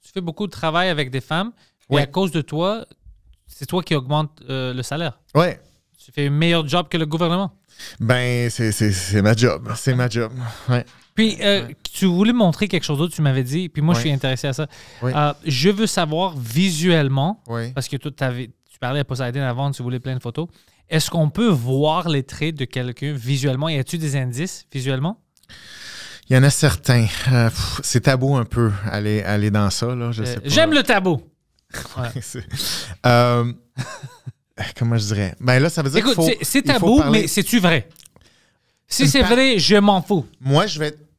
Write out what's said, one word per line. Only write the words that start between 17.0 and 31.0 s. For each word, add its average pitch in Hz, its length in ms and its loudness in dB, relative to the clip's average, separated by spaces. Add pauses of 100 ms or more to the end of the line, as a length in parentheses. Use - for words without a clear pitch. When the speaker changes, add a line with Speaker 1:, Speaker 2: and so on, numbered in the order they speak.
Speaker 2:
Ouais. 117 280 -6
Speaker 1:
parce 135 140 -4
que 143 100 -8
toi, 147 120 -10
t'avais, 127 400 -6 (200)
tu - 80 -20
parlais 135 220 -4
à 135 40 -2
Poseidon 127 380 -6
avant, 131 280 -2
tu 139 120 -8
voulais 123 180 -4
plein 131 160 -8
de 127 60 -8
photos. 151 260 -8 (400)
Est-ce 156 220 -2
qu'on 156 180 2
peut 226 200 0
voir 151 600 0
les 143 140 0
traits 156 340 -6
de 135 80 -4
quelqu'un 127 480 -6
visuellement ? 135 560 -2
Y 151 100 -2
a-tu 147 200 -4
des 147 180 -2
indices 131 560 -4
visuellement ? 135 480 -4 (1120)
Speaker 2:
Il 131 60 6
y - 20 8
en 127 40 8
a 139 80 6
certains. 127 560 2 (260)
Euh, 120 160 4
pff, - 340 -4
c'est - 200 0
tabou 135 340 2
un 120 80 0
peu, 117 260 2 (200)
aller, 104 320 0
aller 104 280 0
dans 101 200 2
ça, 120 240 -4
là, 120 180 -4
je 110 100 -6
Speaker 1:
Euh, 127 40 -2
Speaker 2:
sais 123 140 -4
pas. - 80 -8
Speaker 1:
j'aime 311 240 4
le 285 100 4
tabou. 185 400 2 (480)